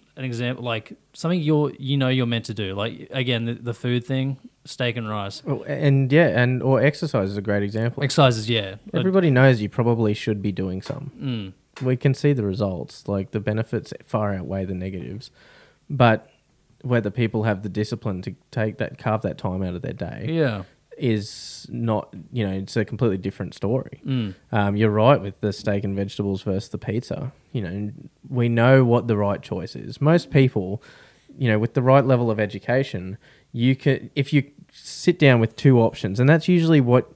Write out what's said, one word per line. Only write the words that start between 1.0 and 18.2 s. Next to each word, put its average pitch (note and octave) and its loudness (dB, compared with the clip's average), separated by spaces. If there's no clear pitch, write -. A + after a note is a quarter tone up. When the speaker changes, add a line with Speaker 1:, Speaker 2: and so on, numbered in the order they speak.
Speaker 1:
something F3 -2
you're, D3 2
you C#3 -2
know C3 2
you're B2+ 2
meant A#2 -2
to A2 -8
do. G2 -4
Like, G#2 -6
again, B2 -2
the, A#2 -4
the A#2+ -8
food B2 -2
thing, C3+ -4
steak A#2+ -4
and A2 -6
rice. G2+ -6
Speaker 2:
Well, C3+ -4
and, C#3 2
yeah, D#3 6
and, B2 2
or C3 2
exercise C3 0
is G2+ -6
a G#2 -6
great G2+ 0
example. A2+ -4
Speaker 1:
Exercise B2+ 4
is, A2 -6
yeah. G#2 -2
Speaker 2:
Everybody F3+ 2
knows B2+ 6
you G#2 -2
probably A2+ 0
should G#2 -4
be G2+ -2
doing F#2 -6
some. - -10
Speaker 1:
Mm. C3 -4
Speaker 2:
We B2+ 2
can C3+ 2
see D3 2
the A#2+ 0
results. F#2+ -4
Like, G2 -4
the - -4
benefits G#2+ -4
far G#2+ -2
outweigh F#2 -6
the F#2 -6
negatives. F#2+ -10
But A#2+ 2
whether A#2 0
people A2 -2
have G#2 -2
the G#2+ -8
discipline G#2 -6